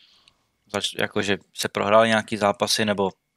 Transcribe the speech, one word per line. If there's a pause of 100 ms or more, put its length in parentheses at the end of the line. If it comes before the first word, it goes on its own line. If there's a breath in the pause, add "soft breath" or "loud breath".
(720 soft breath)
zač-,
jakože (160)
se
prohrál
nějaký
zápasy
nebo (260)